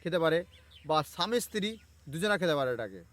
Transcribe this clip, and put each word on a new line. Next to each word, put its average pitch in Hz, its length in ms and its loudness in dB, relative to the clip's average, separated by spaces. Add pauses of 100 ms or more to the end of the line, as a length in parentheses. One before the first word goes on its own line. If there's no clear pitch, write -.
খেতে 170 220 -2
পারে 165 160 4 (500)
বা 156 80 4 (160)
স্বামী 220 320 0
স্ত্রী 214 240 -4 (440)
দুজনা 202 280 0
খেতে 165 180 4
পারে 131 160 2
এটাকে 98 260 -8 (120)